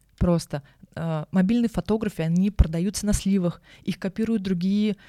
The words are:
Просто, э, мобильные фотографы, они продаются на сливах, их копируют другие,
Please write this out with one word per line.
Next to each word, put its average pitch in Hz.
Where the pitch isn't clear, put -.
Просто, 165
э, 160
мобильные 226
фотографы, 214
они 180
продаются 170
на 208
сливах, 190
их -
копируют 220
другие, 190